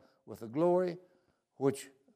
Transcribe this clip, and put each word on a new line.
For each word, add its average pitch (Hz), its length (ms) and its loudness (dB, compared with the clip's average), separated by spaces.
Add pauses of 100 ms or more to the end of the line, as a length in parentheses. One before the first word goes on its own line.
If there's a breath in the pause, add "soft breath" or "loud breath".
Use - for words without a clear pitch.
(260 soft breath)
with 107 140 -14
the 117 80 -10
glory 175 500 2 (580)
which 135 320 0 (280)